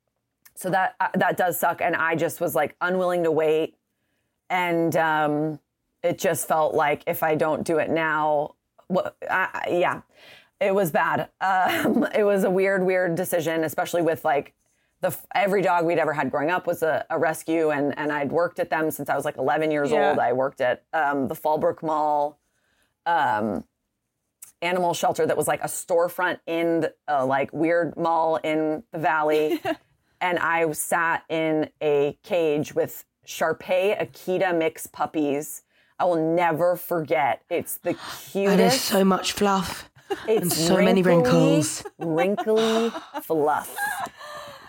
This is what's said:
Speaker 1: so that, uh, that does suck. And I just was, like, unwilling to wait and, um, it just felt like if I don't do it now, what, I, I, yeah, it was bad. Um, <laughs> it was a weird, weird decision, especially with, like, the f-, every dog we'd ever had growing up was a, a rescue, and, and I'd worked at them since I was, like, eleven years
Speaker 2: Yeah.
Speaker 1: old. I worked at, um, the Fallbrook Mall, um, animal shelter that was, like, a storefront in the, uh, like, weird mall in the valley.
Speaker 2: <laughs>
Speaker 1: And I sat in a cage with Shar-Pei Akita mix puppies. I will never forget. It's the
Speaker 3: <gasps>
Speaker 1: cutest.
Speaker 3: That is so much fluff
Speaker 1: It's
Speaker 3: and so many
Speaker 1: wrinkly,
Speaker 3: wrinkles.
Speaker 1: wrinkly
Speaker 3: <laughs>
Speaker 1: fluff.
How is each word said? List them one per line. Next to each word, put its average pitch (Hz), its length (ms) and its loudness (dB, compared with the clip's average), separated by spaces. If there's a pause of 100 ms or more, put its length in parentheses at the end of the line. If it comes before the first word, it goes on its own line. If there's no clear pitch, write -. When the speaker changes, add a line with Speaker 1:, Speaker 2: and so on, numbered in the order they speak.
(540)
Speaker 1:
so 185 160 -8
that, 185 280 0
uh, 185 160 0
that 180 220 2
does 180 240 0
suck. 170 220 0
And 170 120 0
I 165 220 0
just 165 240 -2
was, 156 140 -2
like, 151 260 0
unwilling 180 440 0
to 165 60 2
wait 156 460 2 (720)
and, 170 480 0
um, 156 640 0 (420)
it 175 160 0
just 170 300 -2
felt 156 260 0
like 151 320 0
if 165 160 -4
I 160 120 0
don't 156 300 0
do 165 140 0
it 123 120 0
now, 151 640 0 (340)
what, - 280 -2 (140)
I, 185 180 0 (180)
I, - 40 -4
yeah, 165 300 0 (600)
it 196 140 2
was 196 160 2
bad. 160 380 0 (120)
Um, 226 680 0
<laughs> - 40 -8
it 214 100 2
was 202 200 2
a 190 60 2
weird, 190 340 2
weird 185 300 0
decision, 165 500 -2
especially 170 380 -2
with, 160 220 0
like, 143 300 -2 (460)
the 185 80 -2
f-, - 260 -8
every 196 280 2
dog 175 240 2
we'd 170 120 2
ever 156 140 2
had 143 180 -2
growing 147 200 0
up 180 160 -2
was 175 160 -2
a, 156 280 0
a 160 80 -2
rescue, 160 520 0
and, 143 280 -2
and 147 140 -4
I'd 143 200 -2
worked 170 280 0
at 170 100 -2
them 160 200 0
since 143 180 -8
I 143 80 0
was, 143 80 -4
like, 151 140 -4
eleven 156 320 0
years 147 200 0
Speaker 2:
Yeah. 151 200 4
Speaker 1:
old. - 80 0
I 120 160 2
worked 131 260 -2
at, 123 320 0
um, 143 360 0
the 160 60 -6
Fallbrook 156 480 -2
Mall, 151 560 0 (680)
um, 117 580 0 (960)
animal 175 320 0
shelter 165 320 0
that 156 100 0
was, 151 120 -2
like, 151 140 -2
a 151 60 -6
storefront 175 800 -2
in 165 340 0
the, 156 140 -4 (140)
uh, 139 180 0
like, 135 260 0
weird 165 440 0
mall 160 400 0
in 156 460 -2 (100)
the 170 60 -8
valley. 156 680 0
Speaker 2:
<laughs> 359 60 -2 (500)
Speaker 1:
And 175 180 0
I 170 340 2
sat 165 560 -2
in 160 400 0 (140)
a 147 400 2
cage 156 520 0
with 156 300 -4 (220)
Shar-Pei 185 760 0
Akita 180 560 -2
mix 160 300 -2
puppies. 147 800 -4 (340)
I 160 80 0
will 165 280 2
never 175 420 2
forget. 151 760 -2
It's - 260 -4
the 175 180 -4
Speaker 3:
<gasps> - 380 -12
Speaker 1:
cutest. 196 240 2
Speaker 3:
That 185 40 6
is 254 200 4
so 196 240 2
much 190 280 2
fluff 196 580 -2 (360)
Speaker 1:
It's - 160 2
Speaker 3:
and 170 100 -2
so 165 240 2
many 190 260 4
Speaker 1:
wrinkly, 175 300 6
Speaker 3:
wrinkles. 160 520 4 (140)
Speaker 1:
wrinkly 220 920 0 (160)
Speaker 3:
<laughs> - 160 -12
Speaker 1:
fluff. 147 540 0 (920)